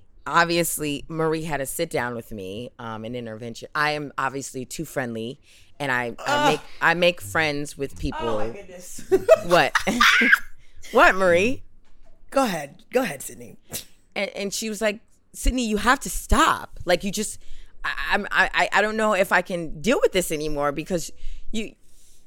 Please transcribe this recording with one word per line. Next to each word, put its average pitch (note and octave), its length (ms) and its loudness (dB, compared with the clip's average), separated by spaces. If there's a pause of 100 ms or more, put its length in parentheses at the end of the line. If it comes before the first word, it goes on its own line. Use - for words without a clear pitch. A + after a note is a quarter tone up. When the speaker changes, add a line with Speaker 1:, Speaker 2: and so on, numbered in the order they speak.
(260)
Speaker 1:
obviously, D#3+ 840 2
Marie D#3+ 360 -2
had C#3+ 140 -4
to C3+ 80 -4
sit E3 240 -4
down A#2+ 260 -2
with A#2 160 -12
me, G#2 480 -10
um, A2+ 260 -10
an A#2+ 100 -8
intervention. A2+ 600 -12
I D3+ 160 0
am D3+ 260 -6
obviously C3+ 480 -6
too D#3+ 200 -8
friendly, A#2+ 540 -6 (400)
and C#3 120 -4
I, B2 160 0
I A2+ 60 -8 (140)
Speaker 2:
Ugh. D4 240 2
Speaker 1:
make, D3 80 0 (220)
I D#3+ 140 4
make F3 260 2
friends D3 560 -2
with C#3 220 -8
people. - 280 -4
Speaker 2:
Oh, G#2+ 120 0
my G#2+ 100 2
goodness. - 520 -12 (240)
<laughs> D#5 200 6
Speaker 1:
What? E3 280 6 (140)
<laughs> - 0 - (1040)
What, C4 220 8
Marie? F#3+ 480 4 (680)
Speaker 2:
Go C4+ 140 4
ahead. D#3+ 360 -6 (120)
Go B3 80 4
ahead, D#3 200 -4
Sydney. G3 360 -14 (580)
Speaker 1:
And, G3 220 -2
and G3 160 -4
she A3 160 -4
was G#3 100 -6
like, G#3+ 220 0 (320)
"Sydney, A#3+ 340 0
you G#3 100 0
have C4 240 4
to F#3+ 80 -8
stop. - 760 2
Like, F3 180 2
you G3 80 -2
just, - 280 -6 (440)
I, C#3+ 100 -4 (180)
I'm, G3+ 200 2
I, F3+ 220 4
I, F3 180 2
I G3 100 4
don't G#3+ 140 0
know G#3+ 180 2
if F#3 200 2
I F#3 80 4
can E3+ 400 -6
deal B3+ 200 4
with C5 120 2
this F#3 180 0
anymore D3 400 -2
because D#3+ 400 -4 (400)
you, A3 220 -4 (540)